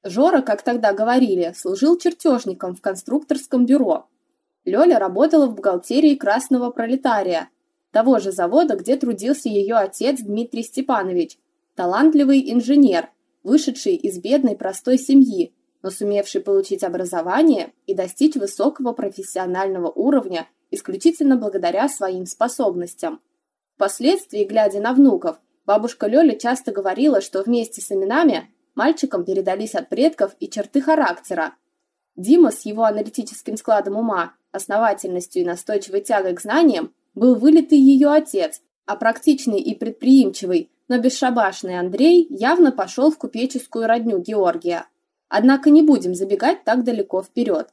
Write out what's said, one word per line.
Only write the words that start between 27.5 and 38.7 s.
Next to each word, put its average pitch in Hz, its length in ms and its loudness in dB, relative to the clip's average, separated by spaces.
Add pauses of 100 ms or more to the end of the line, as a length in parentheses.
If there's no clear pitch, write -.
с - 100 -8
именами 202 600 0 (240)
мальчикам 240 500 -2
передались 190 500 -4
от - 140 -6
предков 233 500 -2
и - 120 -10
черты 269 320 -4
характера. 185 720 -2 (600)
Дима 247 360 4
с - 160 -8
его 214 180 -2
аналитическим 214 720 -6
складом 202 400 -2
ума, 196 380 -4 (180)
основательностью 190 880 -4
и 175 40 -2
настойчивой 196 540 -6
тягой 196 340 -2
к 180 60 -12
знаниям 233 520 0 (220)
был 240 220 4
вылитый 302 420 6
ее 277 320 6
отец, 311 500 0 (240)